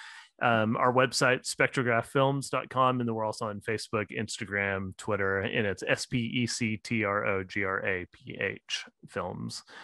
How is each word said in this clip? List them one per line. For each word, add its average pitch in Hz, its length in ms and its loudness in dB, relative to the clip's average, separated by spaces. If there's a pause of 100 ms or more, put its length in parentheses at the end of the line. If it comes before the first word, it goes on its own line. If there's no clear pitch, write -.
(420)
um, 113 340 4
our 127 160 4
website, 127 500 4
spectrograph 123 640 2
films 139 420 2
dot 131 200 -4
com, 127 300 4
and 120 100 0
then 113 60 -2
we're 110 100 -2
also 107 220 -4
on 101 140 -6
Facebook, 107 500 -2
Instagram, 98 840 -2
Twitter, 98 420 0
and 104 300 0
it's 95 180 -4
S - 180 0
P 131 140 -2
E 117 300 0
C 110 300 -2
T 113 260 0
R 101 200 2
O 98 200 0
G 101 180 -4
R 95 240 -2
A 90 240 -2
P - 300 -14
H - 460 -4 (220)
Films. 107 540 -6 (220)